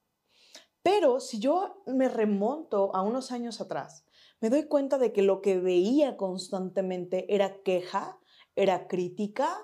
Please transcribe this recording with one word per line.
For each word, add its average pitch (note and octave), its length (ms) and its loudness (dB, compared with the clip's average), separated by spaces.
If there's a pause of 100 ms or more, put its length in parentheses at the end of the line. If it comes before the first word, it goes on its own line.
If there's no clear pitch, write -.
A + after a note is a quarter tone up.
(840)
Pero E4+ 380 4
si A#3 180 -8
yo D#4+ 480 -2
me C4 220 0
remonto G#3+ 840 0
a F#3+ 80 0
unos B3+ 300 -2
años A#3+ 280 -8
atrás, D3+ 440 -10 (360)
me A3 100 0
doy D4+ 160 2
cuenta C#4 320 0
de A3+ 140 2
que G3+ 100 2
lo F#3+ 180 4
que F#3+ 180 2
veía F#3 580 2
constantemente F#3 1160 -4
era G3 280 0
queja, F#3 560 -2 (360)
era F#3 320 2
crítica, G#3 760 -4